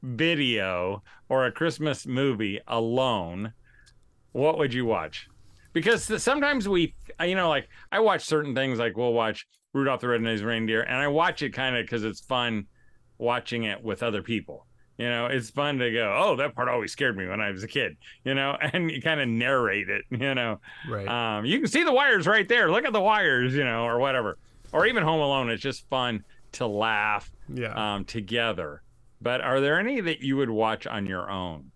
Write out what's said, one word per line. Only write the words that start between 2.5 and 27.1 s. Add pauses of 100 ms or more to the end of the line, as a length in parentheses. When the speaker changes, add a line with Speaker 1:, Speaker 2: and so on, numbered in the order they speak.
Speaker 1:
alone, (800)
what
would
you
watch? (460)
Because
th-,
sometimes
we, (260)
uh,
you
know,
like, (240)
I
watch
certain
things,
like,
we'll
watch (260)
Rudolph
the
Red-Nosed
Reindeer,
and
I
watch
it
kinda
'cause
it's
fun (520)
watching
it
with
other
people. (300)
You
know,
it's
fun
to
go,
"Oh,
that
part
always
scared
me
when
I
was
a
kid," (300)
you
know,
<laughs>
and
you
kinda
narrate
it,
you
know. (300)
Speaker 2:
Right.
Speaker 1:
Um,
"You
can
see
the
wires
right
there.
Look
at
the
wires,"
you
know,
or
whatever. (360)
Or
even
Home
Alone,
it's
just
fun (300)
to
laugh, (160)